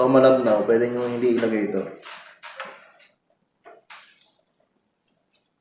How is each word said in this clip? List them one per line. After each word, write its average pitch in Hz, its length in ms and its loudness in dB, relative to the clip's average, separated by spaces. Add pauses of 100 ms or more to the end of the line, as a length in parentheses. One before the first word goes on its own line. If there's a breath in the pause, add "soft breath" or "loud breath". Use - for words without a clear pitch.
o 127 80 2
malabnaw, 127 560 4
pwede 117 240 2
nyong 120 320 -6
hindi 120 160 0
ilagay 110 320 -4
ito. 95 140 -4 (3750)